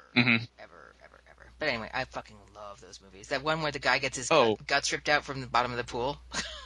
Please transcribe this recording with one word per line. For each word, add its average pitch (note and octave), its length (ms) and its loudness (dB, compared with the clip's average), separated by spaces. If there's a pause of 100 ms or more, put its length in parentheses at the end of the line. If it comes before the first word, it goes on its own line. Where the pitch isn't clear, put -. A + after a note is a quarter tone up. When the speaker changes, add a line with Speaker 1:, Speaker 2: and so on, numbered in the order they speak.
(160)
Speaker 1:
Mm-hmm. A#2+ 280 2 (140)
Speaker 2:
Ever, E2 360 -20 (100)
ever, - 160 -20 (100)
ever. - 160 -20 (120)
But D#3 100 -4
anyway, A2+ 240 -4
I C3 120 -4
fucking A#2 320 -14 (180)
love G#2 260 -16
those F#2 240 -20
movies. G2 240 -20
That C#3 160 -2
one D#3+ 180 0
where D3 100 -2
the C#3+ 60 -6
guy C3 200 4
gets C3 180 -4
his B2 140 -6
Speaker 1:
Oh. A#2+ 260 6
Speaker 2:
gut, - 100 -16
guts C#3+ 260 2
ripped D#3 180 -4
out D3 140 4
from C3+ 180 -8
the B2 40 -10
bottom A#2+ 260 2
of A#2+ 40 -6
the A#2+ 80 -2
pool. B2+ 340 -4 (140)
<laughs> - 100 -4 (240)